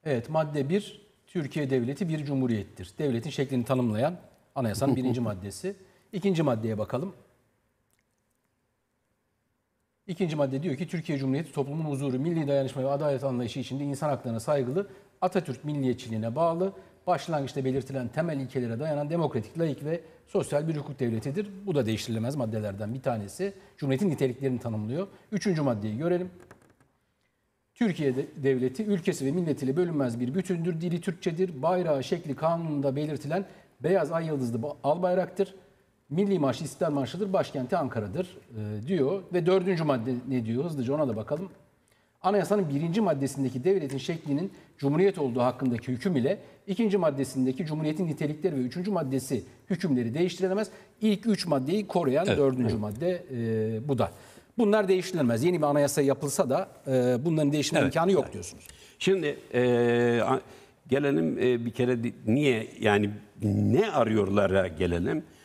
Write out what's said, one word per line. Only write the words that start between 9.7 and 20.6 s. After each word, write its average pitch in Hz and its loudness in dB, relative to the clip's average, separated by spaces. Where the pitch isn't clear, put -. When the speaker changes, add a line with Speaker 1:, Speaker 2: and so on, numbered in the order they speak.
Speaker 1:
İkinci 170 -2
madde 135 0
diyor 156 -2
ki, 160 -4
"Türkiye 160 -4
Cumhuriyeti 135 -2
toplumun 147 -4
huzuru, 139 -2
milli 160 -2
dayanışma 139 0
ve 135 0
adalet 139 0
anlayışı 123 -2
içinde 131 -6
insan 143 -2
haklarına 120 -4
saygılı, 147 0
Atatürk 175 -2
milliyetçiliğine 120 -2
bağlı, 170 0
başlangıçta 147 -2
belirtilen 131 -2
temel 156 -2
ilkelere 120 -4
dayanan 147 -2
demokratik, 160 -2
laik 147 0
ve 165 -2
sosyal 151 0